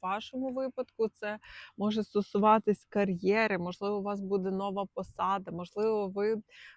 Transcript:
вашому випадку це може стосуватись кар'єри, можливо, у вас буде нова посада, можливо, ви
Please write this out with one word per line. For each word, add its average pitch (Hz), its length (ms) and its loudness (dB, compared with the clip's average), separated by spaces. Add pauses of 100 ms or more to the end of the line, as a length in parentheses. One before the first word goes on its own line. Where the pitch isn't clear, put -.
вашому 220 500 -4
випадку 254 560 -2
це 208 300 -8 (380)
може 214 280 0
стосуватись 208 800 4
кар'єри, 196 760 2
можливо, 196 400 -4
у 190 40 -4
вас 202 180 -4
буде 190 300 0
нова 196 440 -2
посада, 190 560 -4
можливо, 208 580 -2
ви 208 340 0 (340)